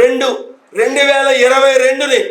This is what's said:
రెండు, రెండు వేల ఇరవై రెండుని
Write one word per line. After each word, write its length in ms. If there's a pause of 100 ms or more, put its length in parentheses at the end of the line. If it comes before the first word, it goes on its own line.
రెండు, 280 (500)
రెండు 300
వేల 200 (160)
ఇరవై 280 (120)
రెండుని 340 (120)